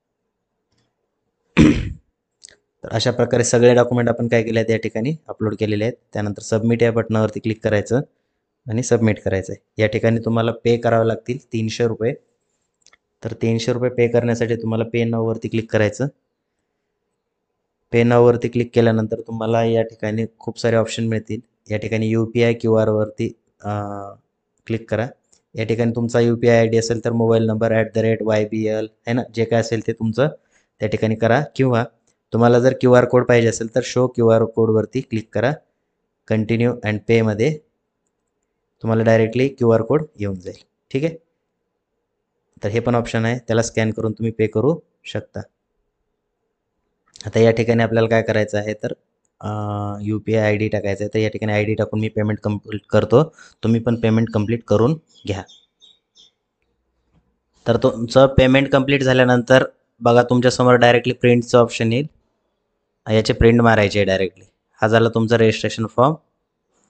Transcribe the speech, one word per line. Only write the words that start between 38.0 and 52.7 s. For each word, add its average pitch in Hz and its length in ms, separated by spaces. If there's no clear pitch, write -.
तुम्हाला 113 220
डायरेक्टली 113 440
क्यूआर 113 340
कोड 151 240
येऊन 101 160
जाईल. 90 220
ठीक 135 120
आहे? - 120
तर 101 60
हे 113 100
पण 120 160
ऑप्शन 117 300
आहे, 123 140
त्याला 113 220
स्कॅन 110 300
करून 110 200
तुम्ही 110 200
पे 110 160
करू 127 280
शकता. - 360
आता 110 140
या 113 120
ठिकाणी 117 320
आपल्याला 113 260
काय 113 120
करायचं 107 360
आहे 107 160
तर, - 200
अ, 104 100
यूपीआय 107 420
आयडी 107 240
टाकायचं 101 360
आहे. 104 100
तर 110 60
या 107 100
ठिकाणी 107 240
आयडी 104 220
टाकून 110 240
मी 110 100
पेमेंट 107 300
कम्प्लीट 104 500